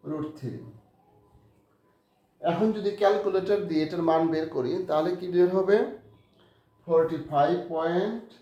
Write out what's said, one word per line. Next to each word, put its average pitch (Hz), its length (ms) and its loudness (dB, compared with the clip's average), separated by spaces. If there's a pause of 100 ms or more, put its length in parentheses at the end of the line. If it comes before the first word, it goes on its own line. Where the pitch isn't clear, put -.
root 151 200 -6 (100)
three। 117 220 -10 (1800)
এখন 185 260 2 (100)
যদি 202 140 -2 (100)
ক্যালকুলেটর 196 580 2 (100)
দিয়ে 156 160 2
এটার 170 240 -4
মান 160 120 4 (120)
বের 160 220 -2
করি, 131 160 -2 (160)
তাহলে 160 220 2 (100)
কি 185 60 -10 (100)
বের 180 220 6
হবে? 190 200 4 (1080)
ফর্টি 165 320 2 (140)
ফাইভ 151 220 4 (200)
পয়েন্ট 180 520 -2 (160)